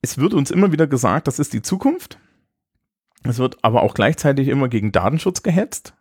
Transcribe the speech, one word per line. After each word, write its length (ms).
es 160
wird 160
uns 180
immer 220
wieder 140
gesagt, 420
das 100
ist 140
die 80
Zukunft. 580
Es 160
wird 240
aber 200
auch 100
gleichzeitig 560
immer 200
gegen 240
Datenschutz 500
gehetzt 580